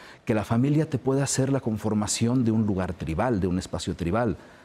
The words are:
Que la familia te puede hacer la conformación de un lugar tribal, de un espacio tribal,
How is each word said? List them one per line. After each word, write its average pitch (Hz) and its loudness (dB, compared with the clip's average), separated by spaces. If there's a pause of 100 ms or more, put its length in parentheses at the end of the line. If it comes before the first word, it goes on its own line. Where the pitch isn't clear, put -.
(260)
Que 120 0
la 107 0
familia 147 2
te 127 -2
puede 135 0
hacer 147 0
la 135 2
conformación 110 0
de 113 2
un 110 2
lugar 92 0
tribal, 95 0
de 90 0
un 90 0
espacio - -6
tribal, 95 0 (280)